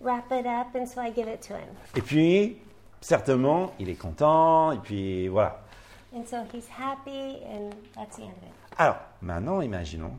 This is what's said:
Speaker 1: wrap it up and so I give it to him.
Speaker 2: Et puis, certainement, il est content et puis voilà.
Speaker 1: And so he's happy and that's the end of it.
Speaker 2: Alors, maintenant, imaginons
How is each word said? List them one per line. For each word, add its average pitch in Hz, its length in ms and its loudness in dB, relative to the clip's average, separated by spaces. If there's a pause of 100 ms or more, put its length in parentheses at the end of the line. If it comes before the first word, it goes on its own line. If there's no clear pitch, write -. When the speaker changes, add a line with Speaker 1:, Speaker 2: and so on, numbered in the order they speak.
Speaker 1:
wrap 240 300 -2
it 254 140 0
up 247 300 -4
and 247 120 -2
so 247 120 -12
I 233 140 -4
give 226 180 -2
it - 160 -10
to 202 60 -12
him. - 160 -12 (260)
Speaker 2:
Et 113 60 0
puis, 175 560 4 (440)
certainement, 147 760 2
il 95 80 -6
est 90 80 -4
content 160 760 4
et 120 60 -4
puis 95 500 -4
voilà. 90 320 2 (520)
Speaker 1:
And 233 120 -10
so 247 120 -8 (160)
he's 240 140 -12 (100)
happy 269 680 -8
and 208 240 -8 (260)
that's 214 220 -14
the 226 60 -16
end 196 180 -16
of - 60 -20
it. - 60 -20 (240)
Speaker 2:
Alors, 151 200 4 (240)
maintenant, 101 400 -2
imaginons 85 580 -6